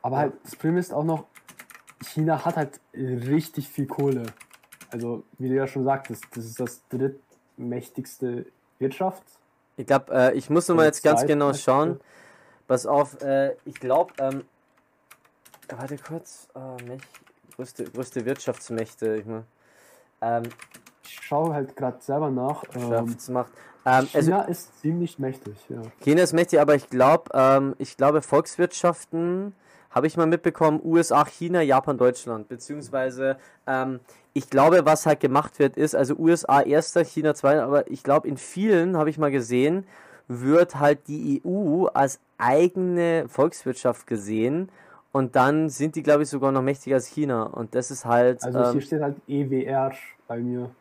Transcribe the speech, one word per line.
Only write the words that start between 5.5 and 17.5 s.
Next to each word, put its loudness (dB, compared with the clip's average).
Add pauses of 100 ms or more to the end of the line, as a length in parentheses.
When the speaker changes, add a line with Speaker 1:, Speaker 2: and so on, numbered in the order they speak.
Speaker 1:
ja 0
schon -4
sagtest, -4 (100)
das -10
ist -14
das -8
drittmächtigste -8 (320)
Wirtschaft. -4 (540)
Speaker 2:
Ich -10
glaub, 0
äh, 4
ich -6
muss 2
noch 2
mal 6
Speaker 1:
Oder 6
Speaker 2:
jetzt -2
ganz 4
genau 2
Speaker 1:
zweitmächtigste. 0
Speaker 2:
schauen. 2 (680)
Pass 0
auf, 0
äh, 0
ich -14
glaub, 0
ähm, -4 (1300)
warte -10
kurz, -14
äh, -14
Mech-, -14 (560)